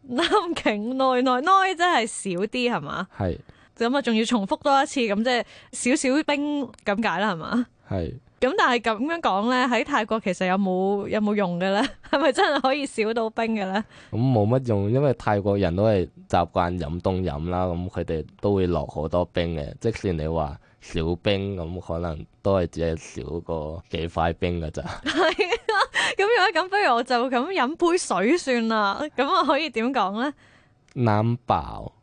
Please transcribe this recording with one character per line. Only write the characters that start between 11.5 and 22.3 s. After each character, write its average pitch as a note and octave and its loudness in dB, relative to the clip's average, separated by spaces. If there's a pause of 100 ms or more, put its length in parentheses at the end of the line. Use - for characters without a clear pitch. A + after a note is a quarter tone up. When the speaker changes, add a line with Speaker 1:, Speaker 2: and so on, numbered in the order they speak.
Speaker 1:
嘅 F#3+ 0
呢？ G3+ 2 (140)
<laughs> - -20
係 D4 0
咪 D4 4
真 F4 2
係 C4+ 0
可 C4+ 2
以 C#4+ -2
少 A3 -2
到 A3+ -2
冰 A3+ -2 (100)
嘅 G#3 -2
呢？ G3 -2 (260)
Speaker 2:
咁 G#2+ -4
冇 A#2 4 (120)
乜 C3 -4
用， G2+ 0
因 B2+ 2
為 C#3 2
泰 G#2 0
國 G2+ 2
人 F2 2
都 G2+ 2
係 G2+ 2 (180)
習 F2 0
慣 F2+ 0
飲 E2 -4
凍 F#2 0
飲 D#2 -4
啦， F2+ 0
咁 F2+ -4
佢 F2 -6
哋 D#2+ -4 (160)
都 G2+ 2
會 F#2+ 4
落 E2 2
好 D2+ -6
多 F2 2
冰 E2+ -2
嘅。 C#2+ -6
即 A2+ 0
使 G2+ -4
你 D#2 -2
話 D#2+ -2 (240)
少 E2+ -2
冰， G2 -2
咁 F2 -8
可 E2+ -6
能 E2 -6 (160)